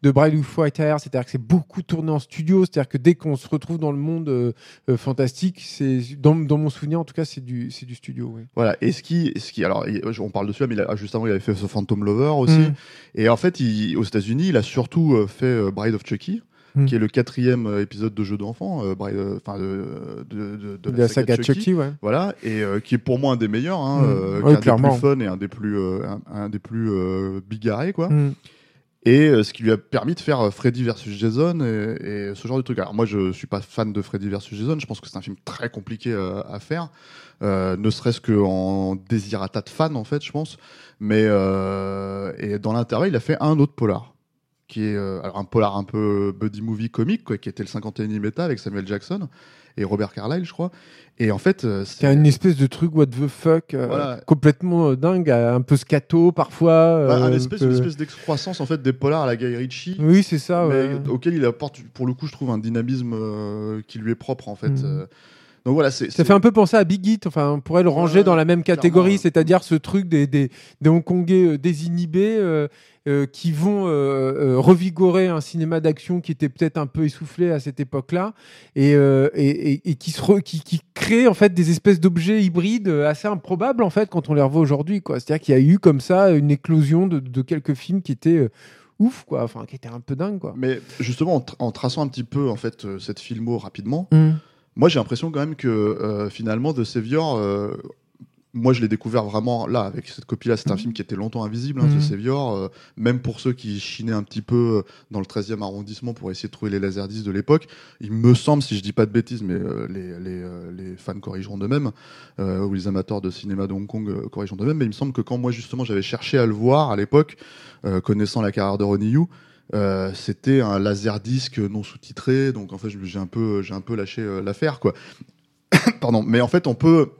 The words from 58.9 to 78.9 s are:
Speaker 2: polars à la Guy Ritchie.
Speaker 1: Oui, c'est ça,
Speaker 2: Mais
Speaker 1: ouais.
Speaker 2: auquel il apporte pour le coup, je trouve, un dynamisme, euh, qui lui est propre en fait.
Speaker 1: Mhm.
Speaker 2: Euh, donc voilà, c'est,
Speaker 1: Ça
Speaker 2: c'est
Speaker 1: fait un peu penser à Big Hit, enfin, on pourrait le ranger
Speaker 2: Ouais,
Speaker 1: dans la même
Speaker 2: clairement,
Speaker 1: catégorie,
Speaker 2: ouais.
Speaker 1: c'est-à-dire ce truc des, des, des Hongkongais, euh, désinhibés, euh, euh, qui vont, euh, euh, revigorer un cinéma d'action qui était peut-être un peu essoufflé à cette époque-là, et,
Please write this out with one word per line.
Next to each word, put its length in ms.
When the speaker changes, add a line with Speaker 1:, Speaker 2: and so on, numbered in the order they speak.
Speaker 2:
polars 300
à 40
la 100
Guy 200
Ritchie. 440
Speaker 1:
Oui, 220
c'est 160
ça, 300
Speaker 2:
Mais 60
Speaker 1:
ouais. 140
Speaker 2:
auquel 260
il 100
apporte 360
pour 140
le 80
coup, 120
je 60
trouve, 180
un 80
dynamisme, 560
euh, 720
qui 120
lui 140
est 40
propre 320
en 60
fait. 160
Speaker 1:
Mhm. 140
Speaker 2:
Euh, 220
donc 100
voilà, 160
c'est, 160
Speaker 1:
Ça 100
Speaker 2:
c'est 80
Speaker 1:
fait 100
un 60
peu 120
penser 240
à 80
Big 220
Hit, 200
enfin, 260
on 80
pourrait 220
le 60
ranger 300
Speaker 2:
Ouais, 60
Speaker 1:
dans 100
la 100
même 180
Speaker 2:
clairement, 200
Speaker 1:
catégorie, 300
Speaker 2:
ouais. 60
Speaker 1:
c'est-à-dire 460
ce 100
truc 340
des, 180
des, 240
des 80
Hongkongais, 560
euh, 120
désinhibés, 800
euh, 320
euh, 160
qui 260
vont, 360
euh, 720
euh, 20
revigorer 720
un 120
cinéma 400
d'action 400
qui 120
était 180
peut-être 260
un 100
peu 200
essoufflé 440
à 100
cette 200
époque-là, 540
et, 180